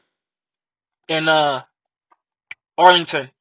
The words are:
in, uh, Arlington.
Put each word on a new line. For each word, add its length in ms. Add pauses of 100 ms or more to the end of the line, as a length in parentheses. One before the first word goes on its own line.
(1080)
in, 200
uh, 340 (1120)
Arlington. 540 (100)